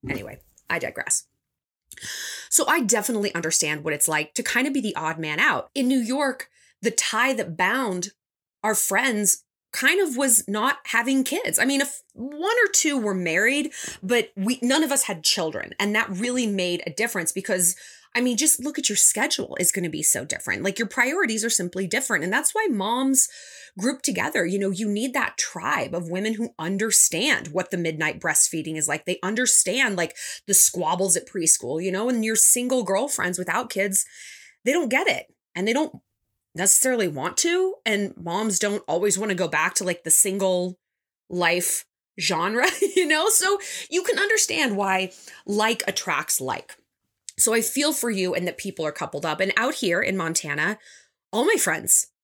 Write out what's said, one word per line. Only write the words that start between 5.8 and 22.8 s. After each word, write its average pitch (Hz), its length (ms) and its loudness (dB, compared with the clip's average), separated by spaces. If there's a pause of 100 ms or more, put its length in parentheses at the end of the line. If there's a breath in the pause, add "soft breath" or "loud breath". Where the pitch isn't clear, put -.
New 262 120 4
York, 262 480 -2 (320 soft breath)
the 196 100 0
tie 226 440 0
that 175 220 -6
bound 196 520 0 (540)
our 214 120 2
friends 208 680 0 (280)
kind 320 280 2
of 311 160 0
was 269 300 4
not 214 400 0
having 254 380 2
kids. - 340 -2
I - 60 4
mean, 277 160 2
if - 220 -4 (100)
one 294 500 -4
or 392 100 4
two 285 260 2
were 208 160 0
married, 202 580 2 (300 loud breath)
but 226 340 0
we, 214 260 -2
none 269 220 4
of 262 80 0
us 277 120 2
had 165 200 -6
children. - 540 -2
And 208 160 0
that 220 160 2
really 240 360 0
made 180 400 0
a - 40 -6
difference 196 420 -2
because, 185 420 0 (400 loud breath)
I 240 60 2
mean, 247 160 2
just 269 260 2
look 294 160 -4
at 269 120 0
your 208 60 -2
schedule - 640 2
is 175 140 2
gonna 180 160 0
be 151 140 -6
so - 240 0
different. - 360 -4
Like, 196 160 -2
your 226 100 -2
priorities 247 560 0
are 233 60 0
simply 185 360 -2
different. 208 360 0
And 180 100 -2
that's 285 220 0
why 440 160 0
moms 254 580 2 (500 loud breath)